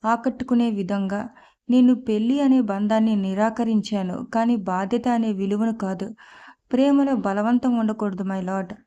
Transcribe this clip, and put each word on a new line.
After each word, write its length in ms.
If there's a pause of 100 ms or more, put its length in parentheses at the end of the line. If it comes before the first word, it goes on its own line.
ఆకట్టుకునే 640
విధంగా, 580 (400)
"నేను 260
పెళ్లి 460
అనే 200
బంధాన్ని 540
నిరాకరించాను, 1080
కానీ 300
బాధ్యత 520
అనే 260
విలువను 400
కాదు. 420 (560)
ప్రేమలో 440
బలవంతం 640
ఉండకూడదు, 460
my 160
lord." 360 (120)